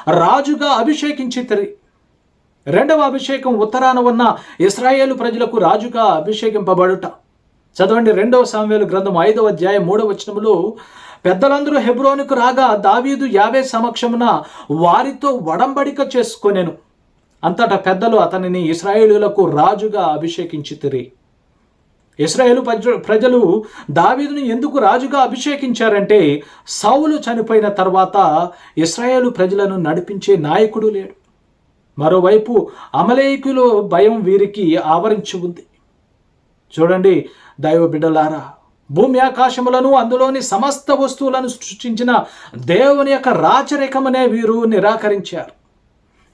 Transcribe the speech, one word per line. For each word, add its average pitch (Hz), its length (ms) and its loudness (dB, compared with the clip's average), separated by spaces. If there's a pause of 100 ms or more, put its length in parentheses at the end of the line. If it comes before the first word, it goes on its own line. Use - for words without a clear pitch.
రాజుగా 262 600 2
అభిషేకించితిరి. 262 1040 -2 (920)
రెండవ 277 340 2
అభిషేకం 262 560 -2
ఉత్తరాన 247 420 0
ఉన్న 240 380 2 (240)
ఇస్రాయేలు 254 540 2
ప్రజలకు 233 440 -4
రాజుగా 214 440 0
అభిషేకింపబడుట. 185 1000 0 (680)
చదవండి, 220 420 2
రెండవ 240 320 2
సామువేలు 214 400 -2
గ్రంథం 185 340 -2
ఐదవ 214 280 2
అధ్యాయం 185 400 0
మూడవ 214 200 0
వచనములో, 208 680 -2 (500)
పెద్దలందరూ 277 540 0
హెబ్రోనుకు 269 560 0
రాగా 240 420 2
దావీదు 247 500 0
యావే 226 360 2
సమక్షమున 233 800 -2 (280)
వారితో 190 580 0
ఒడంబడిక 269 880 -2
చేసుకొనెను. 196 560 -2 (720)
అంతటా 190 320 0
పెద్దలు 196 400 0
అతనిని 180 540 0
ఇస్రాయేలులకు 202 800 2
రాజుగా 196 520 0
అభిషేకించితిరి. 151 1120 -6 (1080)
ఇస్రాయేలు 247 400 2
ప్రజ-, 233 380 -2
ప్రజలు 220 640 2 (260)
దావీదును 262 480 0
ఎందుకు 254 400 -4
రాజుగా 247 420 0
అభిషేకించారంటే, 214 1200 0 (240)
సౌలు 294 500 0
చనిపోయిన 220 520 0
తర్వాత 185 800 0 (300)
ఇస్రాయేలు 240 520 0
ప్రజలను 190 460 -2
నడిపించే 180 600 -2
నాయకుడు 214 500 0
లేడు. 196 260 -4 (880)
మరోవైపు 190 720 2 (240)
అమలేకుల 254 840 2
భయం 202 420 2
వీరికి 196 540 0
ఆవరించి 185 640 -2
ఉంది. 175 260 -10 (1120)
చూడండి 180 480 2 (320)
దైవ 160 260 2
బిడ్డలారా, 156 640 0 (400)
భూమి 254 280 2
ఆకాశములను 254 760 2
అందులోని 254 480 0
సమస్త 277 480 -2
వస్తువులను 262 580 -2
సృష్టించిన 233 760 -4 (320)
దేవుని 269 540 2
యొక్క 269 180 0
రాచరికమునే 262 960 0
వీరు 226 380 0
నిరాకరించారు. 208 960 -2 (720)